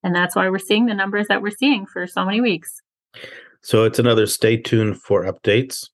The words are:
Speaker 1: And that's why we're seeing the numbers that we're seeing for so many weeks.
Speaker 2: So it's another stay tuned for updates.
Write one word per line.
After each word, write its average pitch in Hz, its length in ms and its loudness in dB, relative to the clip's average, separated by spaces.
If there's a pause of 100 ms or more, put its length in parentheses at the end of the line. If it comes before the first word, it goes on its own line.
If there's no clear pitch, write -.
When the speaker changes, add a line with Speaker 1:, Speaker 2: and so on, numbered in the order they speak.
Speaker 1:
And 175 120 0
that's 180 220 0
why 190 140 2
we're 190 80 -2
seeing 214 280 0
the 220 80 -2
numbers 202 340 -4
that 196 140 0
we're 208 80 -4
seeing 220 360 0
for 180 200 -8
so 185 180 -6
many 202 160 -2
weeks. 208 420 -4 (800)
Speaker 2:
So 113 220 2
it's 110 140 0
another 117 280 4
stay 113 300 0
tuned 110 440 0
for 90 240 0
updates. 104 680 -2